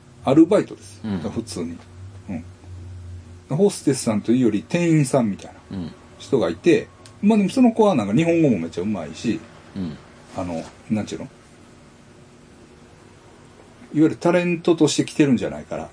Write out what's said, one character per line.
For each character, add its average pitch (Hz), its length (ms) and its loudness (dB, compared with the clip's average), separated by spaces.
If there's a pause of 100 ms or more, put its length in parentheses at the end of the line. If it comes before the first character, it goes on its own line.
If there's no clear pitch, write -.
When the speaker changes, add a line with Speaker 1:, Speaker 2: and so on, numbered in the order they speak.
(260)
Speaker 1:
ア 127 80 2
ル 160 120 8
バ 185 140 4
イ - 60 0
ト - 100 -16
で - 80 -20
す。 - 220 -20
Speaker 2:
う - 20 -8
ん。 98 120 -4
Speaker 1:
普 - 240 -8
通 - 200 -10
に。 82 140 -10 (1700)
う 147 40 -8
ん。 - 20 -2
ホ 196 140 4
ス - 140 -8
テ - 100 2
ス 131 100 -6
さ 110 120 0
ん 101 60 -2
と 113 120 0
い - 20 4
う 131 40 4
よ 120 120 4
り 98 160 -2
店 170 220 0
員 156 160 4
さ 131 160 2
ん 107 100 0
み 87 60 -6
た - 120 -16
い - 40 -20 (180)
な 98 60 -10
Speaker 2:
う - 40 -8
ん。 78 100 -10 (260)
Speaker 1:
人 - 220 -2
が 87 100 0
い 82 60 -4
て、 - 320 2 (340)
ま 214 140 4
あ - 20 2
で 196 80 4
も 180 40 0
そ 262 120 0
の 240 100 6
子 220 140 4
は 196 100 4
な 113 80 0
ん 98 40 -4
か 101 60 -4
日 160 120 4
本 170 160 2
語 147 80 4
も 107 100 2
め 82 80 -6
っ - 20 -12
ち 85 100 -10
ゃ - 20 -2
う 92 40 -4
ま 98 200 -4
い 71 100 -12
し、 - 240 -4 (380)
Speaker 2:
う - 20 -6
ん。 80 180 -8 (380)
Speaker 1:
あ 95 80 -8
の、 85 180 -8 (280)
な 107 140 -2
ん - 20 -12
ち - 80 -12
ゅ - 20 -8
う - 40 -10
の？ 127 60 -12
い - 20 -14 (2750)
わ - 20 4
ゆ 151 60 4
る - 80 -8
タ 175 160 0
レ 175 100 2
ン 175 160 -2
ト 170 160 0
と 156 120 4
し - 100 -4
て - 80 0
来 - 80 -16
て 151 120 2
る 139 80 2
ん 110 40 4
じ 92 80 -4
ゃ 73 40 -4
な 76 120 -10
い - 20 -14
か - 140 -10
ら、 80 160 -10